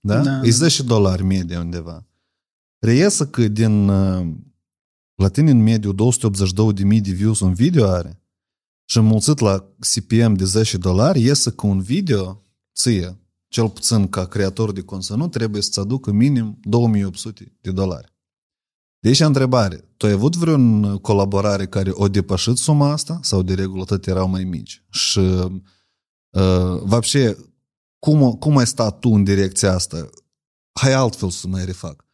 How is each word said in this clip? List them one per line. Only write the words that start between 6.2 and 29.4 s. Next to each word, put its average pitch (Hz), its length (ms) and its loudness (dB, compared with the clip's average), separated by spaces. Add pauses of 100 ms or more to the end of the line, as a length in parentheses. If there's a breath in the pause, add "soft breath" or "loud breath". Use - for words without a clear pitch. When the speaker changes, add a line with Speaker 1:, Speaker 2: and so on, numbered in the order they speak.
Speaker 1:
optzeci 98 200 0
și 92 80 -2
două 107 180 2
de 98 120 -2
mii 107 160 4
de 98 120 -4
views 104 280 -2
un 92 140 2
video 127 340 2
are 87 340 -4 (600)
și - 140 -2
înmulțit 110 400 2
la 98 200 0 (200)
C - 220 -4
P - 120 -6
M 113 220 4
de 95 100 0
zece 104 320 -2
dolari, 95 460 0
iese 131 280 0
că - 160 -6
un 98 140 0
video, 101 600 -4 (320)
ție, 92 440 -2 (300)
cel 113 200 0
puțin 101 400 0
ca 92 180 -6
creator 101 460 -4
de 95 80 -8
conținut, 104 500 -6
trebuie 107 320 -4
să-ți - 160 -4
aducă 104 340 -4
minim 117 500 0
două 117 260 0
mii 104 160 2
opt 90 140 -8
sute - 420 -16
de 104 100 -8
dolari. 92 420 -4 (840)
Deci, 131 220 2
întrebare, 127 640 0 (120)
tu - 100 -2
ai 104 60 4
avut 123 240 0
vreun 117 600 2
colaborare 98 680 0
care 95 260 -2
o 101 160 0
depășit 98 480 -2
suma 147 360 2
asta? 160 300 -8
Sau 95 200 -2
de 92 120 -2
regulă 95 300 -6
tot 95 220 -4
erau 92 220 0
mai 95 160 -4
mici? 82 460 -10
Și, - 280 -2
uh, 92 1600 -2
вообще, 113 540 0 (600)
cum, 143 340 4
cum 147 240 0
ai 123 100 4
stat 113 320 -4
tu 123 100 -2
în 104 160 4
direcția 98 500 0